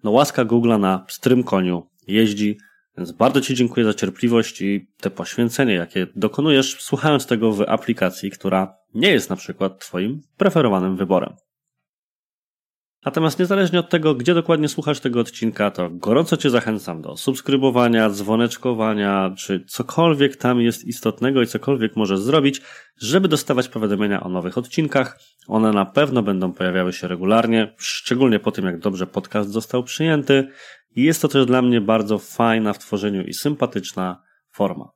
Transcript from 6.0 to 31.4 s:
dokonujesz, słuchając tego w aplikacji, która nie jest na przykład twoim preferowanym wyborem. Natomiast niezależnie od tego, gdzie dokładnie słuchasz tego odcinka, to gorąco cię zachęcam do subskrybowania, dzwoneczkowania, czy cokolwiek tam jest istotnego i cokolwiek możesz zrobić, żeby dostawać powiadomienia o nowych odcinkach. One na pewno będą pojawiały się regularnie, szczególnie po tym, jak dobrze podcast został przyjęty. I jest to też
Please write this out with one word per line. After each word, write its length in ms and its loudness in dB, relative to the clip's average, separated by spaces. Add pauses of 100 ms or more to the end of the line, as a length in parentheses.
dokonujesz, 640 2
słuchając 460 0
tego 260 0
w 100 -2
aplikacji, 680 -2
która 460 -2 (180)
nie 160 2
jest 200 2
na 60 -4
przykład 420 -6
twoim 420 -6 (160)
preferowanym 600 2
wyborem. 400 0 (1700)
Natomiast 340 0
niezależnie 420 2
od 100 -6
tego, 240 2
gdzie 200 2
dokładnie 340 2
słuchasz 320 -2
tego 200 0
odcinka, 500 -2
to 200 -4
gorąco 460 0
cię 140 0
zachęcam 520 -2
do 140 -14
subskrybowania, 960 2
dzwoneczkowania, 1300 -2
czy 300 -6
cokolwiek 680 0
tam 240 0
jest 240 0
istotnego 580 -2
i 40 2
cokolwiek 500 -4
możesz 240 0
zrobić, 420 0 (340)
żeby 320 0
dostawać 400 0
powiadomienia 540 -2
o 60 -10
nowych 300 -6
odcinkach. 600 -2 (280)
One 260 2
na 140 2
pewno 360 2
będą 300 -2
pojawiały 400 -2
się 160 -10
regularnie, 680 0
szczególnie 640 0
po 120 -4
tym, 120 -6
jak 140 -4
dobrze 280 -4
podcast 440 -6
został 340 -4
przyjęty. 640 0 (480)
I 60 2
jest 200 2
to 60 0
też 180 2